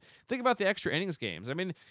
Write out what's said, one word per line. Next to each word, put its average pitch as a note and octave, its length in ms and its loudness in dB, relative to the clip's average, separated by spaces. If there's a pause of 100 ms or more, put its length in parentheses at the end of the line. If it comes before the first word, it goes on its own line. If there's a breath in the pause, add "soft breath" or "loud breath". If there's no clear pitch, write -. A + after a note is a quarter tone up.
(280 loud breath)
think B3 140 -2
about B3 160 4
the G3+ 80 2
extra - 260 0
innings F3 240 0
games. F#2+ 320 -6
I C3+ 60 -2
mean, F3+ 180 -2 (180 loud breath)